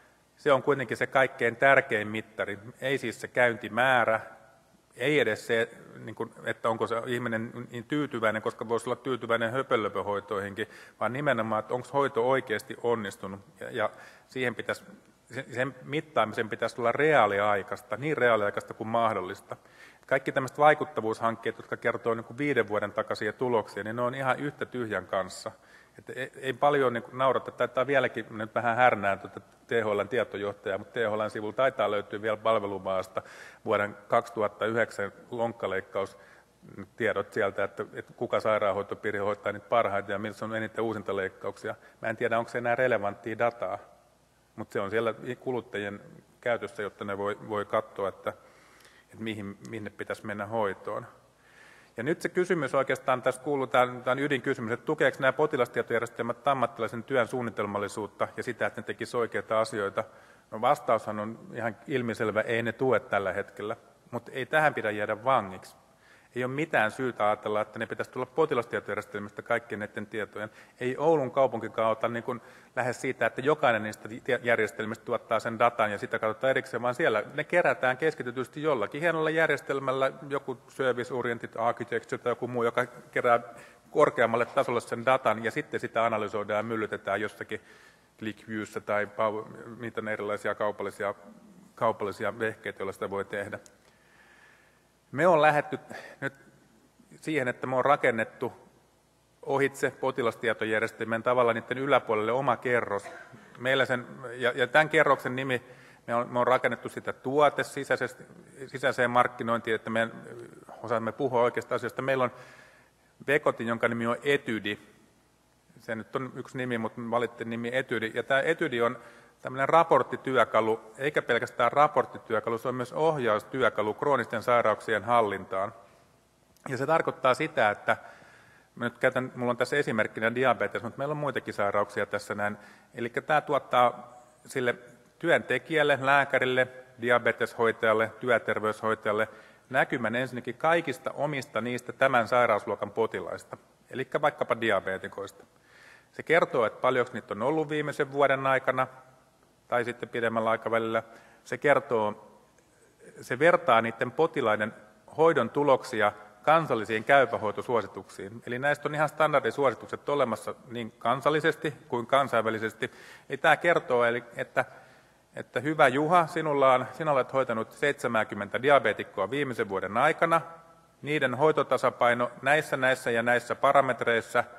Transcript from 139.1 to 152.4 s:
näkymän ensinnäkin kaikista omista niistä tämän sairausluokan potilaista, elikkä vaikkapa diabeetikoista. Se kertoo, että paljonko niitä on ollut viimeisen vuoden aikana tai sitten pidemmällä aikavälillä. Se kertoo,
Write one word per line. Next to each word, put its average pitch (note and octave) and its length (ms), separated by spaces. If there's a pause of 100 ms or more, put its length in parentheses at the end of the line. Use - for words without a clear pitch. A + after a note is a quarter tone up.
näkymän B2 460
ensinnäkin B2 400
kaikista D#3+ 560
omista C3+ 500
niistä A#2+ 320
tämän B2 340
sairausluokan G#2+ 640
potilaista, F#2 640 (320)
elikkä D3 320
vaikkapa C#3 400
diabeetikoista. F#2+ 840 (680)
Se - 120
kertoo, D#3 420
että - 160
paljonko B2+ 320
niitä G#2+ 200
on G2+ 80
ollut D3+ 280
viimeisen D3 420
vuoden C3+ 360
aikana C3 400 (800)
tai A#2+ 180
sitten A#2 240
pidemmällä A2+ 400
aikavälillä. A2+ 540 (400)
Se B2+ 140
kertoo, B2 800 (840)